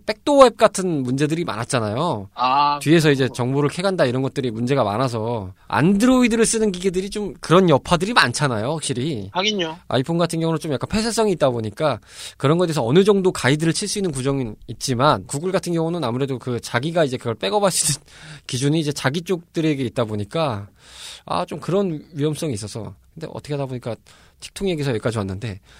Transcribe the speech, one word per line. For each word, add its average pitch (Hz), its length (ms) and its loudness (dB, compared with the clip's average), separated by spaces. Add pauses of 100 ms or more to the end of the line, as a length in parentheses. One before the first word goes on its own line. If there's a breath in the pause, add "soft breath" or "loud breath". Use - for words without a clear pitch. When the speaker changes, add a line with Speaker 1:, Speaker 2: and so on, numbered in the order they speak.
Speaker 1:
백도어 277 400 6
앱 240 100 2
같은 185 460 2
문제들이 139 420 0
많았잖아요. 113 880 -2
Speaker 2:
아, 143 460 2
Speaker 1:
뒤에서 151 300 4
이제 135 140 4
Speaker 2:
그렇죠. 120 100 -2
Speaker 1:
정보를 135 360 0
캐간다 180 360 0
이런 127 160 -2
것들이 131 300 -4
문제가 120 320 0
많아서, 110 680 -2 (140 soft breath)
안드로이드를 220 800 4
쓰는 220 260 0
기계들이 185 380 -2
좀 202 300 -8
그런 180 280 6
여파들이 170 460 2
많잖아요, 127 580 2
확실히. 131 600 -4
Speaker 2:
하긴요. 180 440 -2 (120)
Speaker 1:
아이폰 135 280 -2
같은 165 240 0
경우는 165 200 0
좀 156 120 -6
약간 127 160 -4
폐쇄성이 214 440 0
있다 147 180 2
보니까 117 480 -2 (400 loud breath)
그런 147 200 4
거에 180 100 2
대해서 143 160 -2
어느 147 200 6
정도 190 280 4
가이드를 156 420 2
칠 202 140 -4
수 214 100 -4
있는 190 140 -2
구조는 131 440 -2 (120)
있지만, 120 580 0
구글 175 260 -4
같은 175 220 -2
경우는 165 300 -2
아무래도 127 340 -2
그 120 220 -6
자기가 160 440 0
이제 127 140 -2
그걸 117 160 -4
백업할 202 360 0
수 - 220 0
있는 - 140 -8 (180)
<laughs> - 220 -20
기준이 143 340 0
이제 147 120 -2
자기 143 300 -2
쪽들에게 160 600 -2
있다 120 200 -2
보니까, 107 640 -4 (580 loud breath)
아, 175 180 -4
좀 160 160 -10
그런 175 420 -2 (120)
위험성이 147 400 -2
있어서. 98 400 -10 (200)
근데 160 180 -12
어떻게 - 220 -10
하다 139 120 -4
보니까 123 300 -8 (440 soft breath)
틱톡 - 280 -8
얘기에서 147 220 -2
여기까지 113 280 -2
왔는데, 98 420 -6 (200 soft breath)